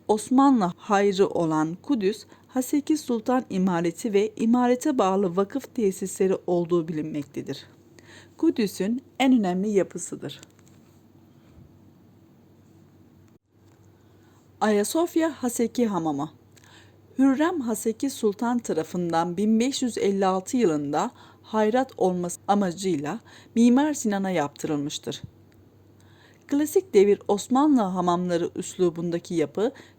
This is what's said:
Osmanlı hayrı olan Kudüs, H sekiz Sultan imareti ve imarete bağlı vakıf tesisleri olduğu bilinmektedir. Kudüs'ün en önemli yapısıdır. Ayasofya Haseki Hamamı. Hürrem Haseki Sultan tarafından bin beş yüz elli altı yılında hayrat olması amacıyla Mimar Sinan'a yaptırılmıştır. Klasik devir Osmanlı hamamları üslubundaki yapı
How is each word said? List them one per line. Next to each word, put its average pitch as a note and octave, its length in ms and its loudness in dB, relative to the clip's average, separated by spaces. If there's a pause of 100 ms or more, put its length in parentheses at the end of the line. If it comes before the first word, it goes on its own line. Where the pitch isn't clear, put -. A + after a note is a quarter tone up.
Osmanlı A#3 720 4
hayrı G3+ 500 2
olan D#3+ 540 -2
Kudüs, A3 440 -2 (220)
H B3+ 140 -4
sekiz D4 400 -2
Sultan B3 480 -2
imareti F#3 640 -2
ve G3+ 220 2
imarete B3 640 2
bağlı F#3+ 380 0
vakıf G3+ 400 -4
tesisleri F#3+ 600 -2 (100)
olduğu F3 400 0
bilinmektedir. D3+ 800 -8 (720)
Kudüs'ün A#3 640 -2 (180)
en C4 200 4
önemli F#3+ 300 -2
yapısıdır. E3+ 720 -4 (4000)
Ayasofya D#4+ 680 2 (120)
Haseki A#3+ 440 0
Hamamı. D#3+ 420 -2 (880)
Hürrem C#4 440 2
Haseki A3+ 480 -4
Sultan A#3+ 500 -2
tarafından E3+ 760 -2
bin G#3+ 220 2
beş C4 220 -2
yüz B3 160 -4
elli G3 280 0
altı F#3 320 0
yılında D#3 540 0 (300)
hayrat A3 560 0
olması F3+ 500 -2
amacıyla F#3 720 -2 (360)
Mimar B3 380 4
Sinan'a G3 360 -2
yaptırılmıştır. D3 920 -4 (1300)
Klasik D4+ 460 -2
devir G3+ 340 6
Osmanlı B3+ 540 2
hamamları F3+ 760 -2
üslubundaki E3+ 800 -4
yapı E3+ 380 -2 (280)